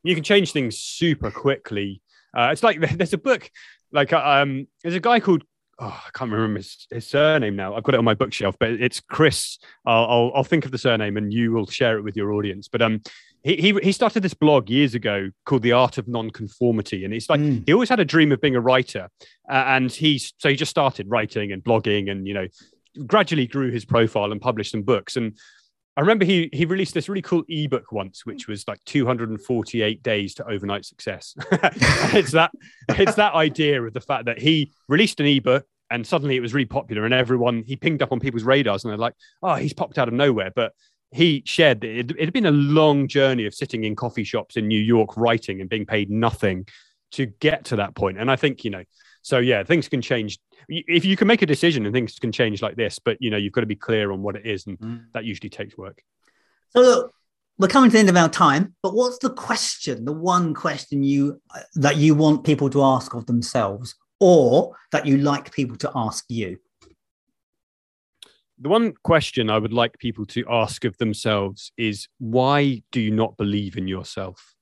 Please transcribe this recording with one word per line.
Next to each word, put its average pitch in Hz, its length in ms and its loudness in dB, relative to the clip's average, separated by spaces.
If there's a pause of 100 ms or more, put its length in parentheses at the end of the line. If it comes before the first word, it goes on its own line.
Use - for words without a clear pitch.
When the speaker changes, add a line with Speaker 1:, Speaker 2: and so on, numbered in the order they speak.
Speaker 1:
You 175 100 2
can 156 80 -2
change 202 300 2
things 123 260 -2
super 147 540 -2
quickly. 101 680 -4 (360)
Uh, 120 160 2
it's 156 100 -2
like, 208 180 4
<laughs> 160 160 0
there's 175 160 -2
a 185 60 -2
book, 254 320 -2 (400)
like, 143 220 2
uh, 156 120 4
um, 139 420 2 (160)
there's 170 120 -4
a 185 60 -2
guy 233 200 4
called, 185 220 2 (360)
oh, 120 80 -10 (200)
I - 80 -18
can't 127 160 -8
remember 107 280 -2
his, - 320 -16
his 117 160 -12
surname 143 500 2
now. 98 180 -6
I've 113 80 -8
got - 120 2
it - 40 4
on 120 60 2
my 113 100 4
bookshelf, 101 460 -2
but 113 100 2
it's 120 300 -4
Chris. - 580 0 (280)
I'll, 113 180 4
I'll, 120 320 2
I'll 139 80 0
think 160 200 0
of 135 60 -10
the 127 80 -8
surname 110 380 0
and 104 160 -4
you 117 200 0
will 113 140 -2
share 113 320 0
it 101 40 -6
with 104 140 -10
your 104 160 -4
audience. 101 360 -4
But, 117 140 -2
um, 110 200 0 (400)
he, 165 140 0
he, 196 260 2
he 196 100 2
started 220 300 0
this 185 120 -4
blog 143 360 4
years 131 240 2
ago 101 360 -2 (160)
called 131 160 0
The 120 100 2
Art 123 260 2
of 110 100 -8
Nonconformity. 110 960 -4
And 98 80 -6
it's 110 160 -8
like, 147 120 2
Speaker 2:
Mm. 135 260 0
Speaker 1:
he 143 60 4
always 226 160 4
had 247 120 2
a 180 40 4
dream 156 280 4
of 127 80 0
being 139 160 2
a 120 40 2
writer. 123 480 0 (400)
Uh, - 40 -6 (140)
and 131 240 2
he, 151 280 0
so - 300 -4
he 139 80 4
just 147 140 -4
started 131 380 0
writing 107 440 -4
and 95 120 -10
blogging 104 460 0
and, 95 180 -8
you 101 60 -6
know, 95 120 -6 (600)
gradually 160 400 2
grew 131 240 -4
his 120 140 -6
profile 110 480 2
and 107 80 -8
published 110 320 -4
some 110 100 -4
books. 104 340 -2
And 113 200 -4 (600)
I 139 40 -2
remember 196 240 2
he, 170 280 2
he 147 120 -2
released 185 300 -2
this 165 140 -4
really 196 140 -6
cool 165 260 -2
ebook 151 440 -4
once, 101 340 -10
which 127 220 -12
was 104 180 -10
like 104 180 -12
two 139 220 0
hundred 117 240 -2
and 107 100 -8
forty-eight 110 640 -4
days 104 320 -4
to - 160 -14
overnight 101 340 -6
success. - 580 -14
<laughs> - 100 -2 (600)
It's 143 200 2
that, 160 180 4 (380)
it's 202 260 2
that 208 200 2
idea 151 460 0
of 113 120 -8
the 120 80 -8
fact 123 240 -6
that 117 160 -4
he 147 320 0 (160)
released 170 320 0
an 143 60 2
ebook 135 380 2 (260)
and 120 140 -6
suddenly 143 300 -2
it 127 60 -2
was 120 120 -6
really 139 140 0
popular 110 380 -6
and 120 100 0
everyone, 120 500 0
he 127 120 -8
pinged 151 260 -2
up 139 80 -2
on 131 80 -2
people's 117 240 -4
radars 120 420 2
and 117 60 -6
they're 107 80 -6
like, 117 160 -4 (260)
"Oh, 180 140 0
he's 143 180 -4
popped - 260 -8
out 127 100 0
of 117 60 -4
nowhere." 117 420 0
But 113 160 -2 (400)
he 156 340 2
shared 135 360 2
that 113 80 -8
it, 120 200 -8
it 170 140 -8
had 160 80 -4
been 233 140 0
a 165 40 4
long 147 560 4
journey 131 400 2
of 101 80 -8
sitting 113 300 -6
in 107 100 -4
coffee 117 300 -6
shops - 320 -6
in 110 100 -2
New 107 140 2
York, 110 360 2
writing 113 440 -2
and 95 100 -10
being 107 160 -4
paid 104 240 -4
nothing 107 560 -2 (460)
to 135 140 -4
get 147 400 -2
to 120 100 -4
that 101 180 -4
point. 95 240 -4
And 123 140 -4
I - 20 4
think, 131 300 -2
you 113 80 -4
know, 92 100 -12 (400)
so 135 160 0
yeah, 123 240 2
things 156 260 0
can 131 140 -2
change. 110 360 -4 (300)
Y-, 160 200 -8
if 170 160 2
you 190 120 2
can 196 120 4
make 226 140 4
a 190 40 2
decision 143 400 2
and 104 80 -4
things 120 240 -2
can 117 140 -4
change 110 280 -2
like 104 160 -4
this, 110 220 -4
but, 110 220 -2
you 117 100 -2
know, 107 60 -2
you've 101 160 -4
got - 80 0
to 117 80 -2
be 104 80 -6
clear 107 340 -2
on 95 120 -6
what 101 140 -6
it 101 80 -14
is. 104 220 -8
And 95 140 -12
Speaker 2:
Mm. 117 240 -12 (100)
Speaker 1:
that 113 100 -8
usually 110 240 -10
takes 101 300 -14
work. 95 240 -18 (680)
Speaker 2:
So 247 100 4
look, 247 340 4 (420)
we're 190 120 2
coming 262 220 6
to 185 40 4
the 220 60 8
end 208 100 6
of 180 60 4
our 170 120 6
time, 160 540 2
but 190 120 -4
what's 247 240 0
the 269 120 -2
question, - 760 -6
the 139 80 -6
one 170 420 0
question 143 500 -4
you, 139 360 0 (140)
uh, - 60 -16 (160)
that 143 220 4
you 151 180 6
want 151 280 4
people 147 260 2
to 139 120 2
ask 135 320 2
of 117 120 -10
themselves 120 680 -2 (240)
or 156 580 6 (140)
that 151 160 -2
you 139 120 4
like 143 340 -2
people 120 240 -4
to - 180 -8
ask 113 340 -4
you? 101 300 -6 (2000)
Speaker 1:
The 131 80 -8
one 214 340 2
question 131 480 0
I 107 80 2
would 107 140 -4
like 117 260 -2
people 110 280 -8
to 120 220 -6
ask 113 360 -2
of 110 140 -4
themselves 104 800 -2
is, 110 320 -6 (100)
"Why 127 640 0 (100)
do 127 80 0
you 107 100 0
not 110 260 -2
believe 101 400 -4
in 92 120 -6
yourself?" 95 720 -10